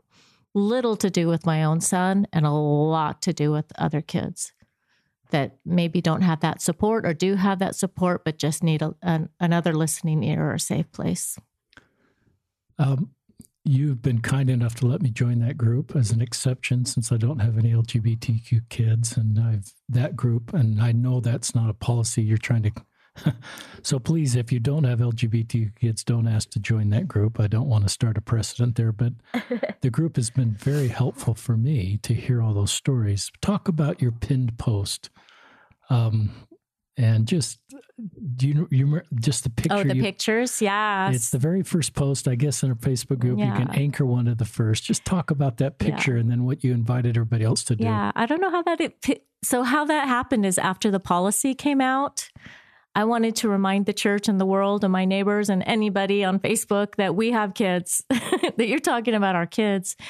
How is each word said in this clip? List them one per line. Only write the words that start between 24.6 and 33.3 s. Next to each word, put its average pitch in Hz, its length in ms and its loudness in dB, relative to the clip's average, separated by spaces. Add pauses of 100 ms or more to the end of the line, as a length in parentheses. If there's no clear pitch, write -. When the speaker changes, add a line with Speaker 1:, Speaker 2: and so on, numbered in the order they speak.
Speaker 2:
don't 143 240 2
have 123 160 2
L 120 100 2
G 117 160 -2
B 113 160 0
T 113 200 -4
Q 107 80 -2 (100)
kids, 113 240 -2
don't 117 240 2
ask 110 220 0
to 110 100 -4
join 107 300 0
that 117 180 2
group. 107 320 0
I 107 80 2
don't 110 200 0
want 107 140 4
to 98 60 2
start 110 280 -2
a 104 40 -2
precedent 117 560 -2
there, 113 160 2
but 120 200 -2 (360)
Speaker 1:
<laughs> - 320 -6
Speaker 2:
the 131 100 0
group 160 260 0
has 120 140 -2
been 120 220 0
very 139 360 -2
helpful 123 460 -2
for - 220 -2
me 110 480 0
to 117 100 0
hear 123 260 0
all 110 140 0
those 101 180 0
stories. 107 680 -2